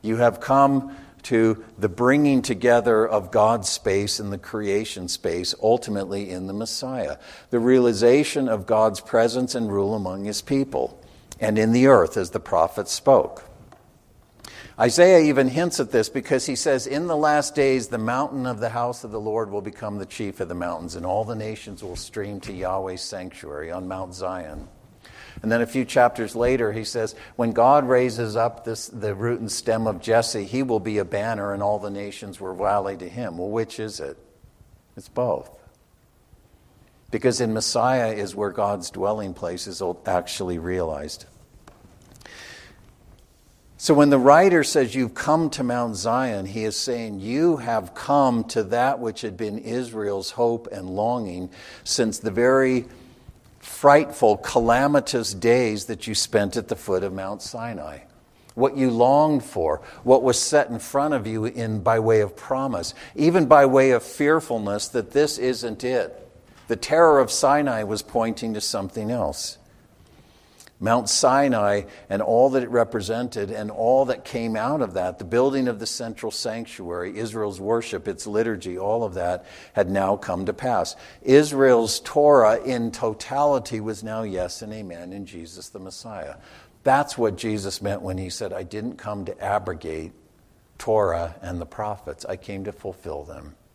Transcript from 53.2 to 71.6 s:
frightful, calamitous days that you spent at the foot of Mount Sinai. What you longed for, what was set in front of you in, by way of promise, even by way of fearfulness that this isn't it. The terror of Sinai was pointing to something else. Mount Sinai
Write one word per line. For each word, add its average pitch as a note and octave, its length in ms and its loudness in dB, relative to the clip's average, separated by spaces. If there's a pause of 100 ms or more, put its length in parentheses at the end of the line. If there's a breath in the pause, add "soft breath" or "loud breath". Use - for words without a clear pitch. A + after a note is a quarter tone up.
frightful, C#3+ 680 6
calamitous B2 960 2
days A2 540 2
that A2+ 200 -8
you A2 80 -6
spent G2+ 420 0
at A2 120 -6
the G#2+ 80 -4
foot F#2 260 -2
of F#2+ 120 -6
Mount G2 260 -8
Sinai. F#2+ 600 -12 (540 soft breath)
What C3+ 220 2
you C3 140 2
longed B2+ 540 4
for, D#2 360 -2 (220 loud breath)
what B2 200 6
was B2+ 160 2
set - 300 2
in A2+ 120 -8
front D3 340 -2
of A2 120 -2
you A2 200 -4
in, A2+ 340 -4
by A2+ 200 2
way A2 200 4
of G2+ 160 -2
promise, C3 580 -4 (200 loud breath)
even E3 320 4
by C#3+ 180 10
way C3+ 280 6
of A#2+ 100 2
fearfulness A#2 840 -2
that A2+ 240 -4
this D3 260 2
isn't A#2 460 -4
it. B2 440 -4 (400 soft breath)
The A#2 80 -2
terror D#3 440 6
of A#2+ 100 2
Sinai C#3 540 2
was G#2 180 -4
pointing A2+ 520 -4
to G#2 60 -6
something G#2+ 500 -6
else. G2 460 -6 (1300 soft breath)
Mount A2+ 280 0
Sinai B2 720 2 (260 loud breath)